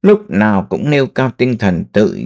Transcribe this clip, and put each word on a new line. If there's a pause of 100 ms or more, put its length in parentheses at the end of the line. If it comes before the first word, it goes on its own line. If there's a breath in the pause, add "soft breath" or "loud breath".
Lúc
nào
cũng
nêu
cao
tinh
thần
tự